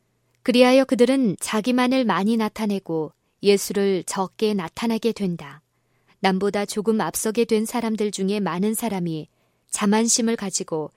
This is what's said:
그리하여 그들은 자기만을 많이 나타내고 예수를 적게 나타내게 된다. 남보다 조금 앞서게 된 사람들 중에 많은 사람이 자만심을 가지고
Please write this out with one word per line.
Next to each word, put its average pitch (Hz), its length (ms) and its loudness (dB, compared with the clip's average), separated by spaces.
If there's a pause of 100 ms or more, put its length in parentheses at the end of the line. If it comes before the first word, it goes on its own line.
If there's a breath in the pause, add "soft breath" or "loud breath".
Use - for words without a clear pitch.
(420)
그리하여 247 420 6
그들은 247 540 2
자기만을 247 680 0
많이 202 320 2
나타내고 196 760 -4 (300)
예수를 196 640 2
적게 208 480 -2
나타내게 220 580 -2
된다. 160 480 -6 (600)
남보다 196 440 0
조금 214 360 -2
앞서게 208 440 -2
된 220 220 0
사람들 220 460 -4
중에 190 280 -2
많은 190 340 -2
사람이 175 540 -4 (420)
자만심을 226 680 2
가지고 170 600 -6